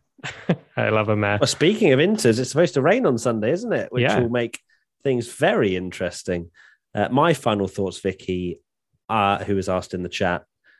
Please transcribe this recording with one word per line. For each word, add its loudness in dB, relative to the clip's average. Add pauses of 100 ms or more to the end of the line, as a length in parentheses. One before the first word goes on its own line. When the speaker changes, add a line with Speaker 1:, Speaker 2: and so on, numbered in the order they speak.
(240)
Speaker 1:
<laughs> -14 (280)
he'll 0
have 0
a 2
mare. 0
Speaker 2:
Well, 2
speaking 2
of 4
Inters, 2
it's -4
supposed 2
to 2
rain 4
on 2
Sunday, 0
isn't -4
it? -4
Which 0
Speaker 1:
Yeah. 2
Speaker 2:
will 2
make -4 (440)
things -2
very 2
interesting. -6 (420)
Uh, 0
my 4
final 0
thoughts, -6
Vicky, -4 (500)
uh, 0
who -2
was -2
asked -4
in -6
the -6
chat, -2 (360)